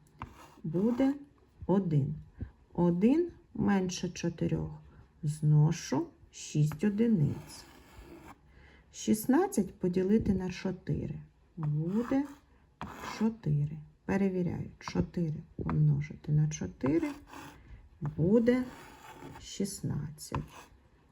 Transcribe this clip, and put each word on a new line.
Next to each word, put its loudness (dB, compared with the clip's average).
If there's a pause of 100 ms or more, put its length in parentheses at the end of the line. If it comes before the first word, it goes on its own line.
(640)
Буде 2 (500)
один. 2 (580)
Один 4 (220)
менше 0
чотирьох. -4 (420)
Зношу 2 (240)
шість -2
одиниць. 0 (1300)
Шістнадцять 0
поділити 2
на -2
чотири -6 (420)
буде 0 (880)
чотири. 0 (280)
Перевіряю. 0
Чотири -2 (200)
помножити 0
на 4
чотири 0 (880)
буде 4 (760)
шістнадцять. -6 (680)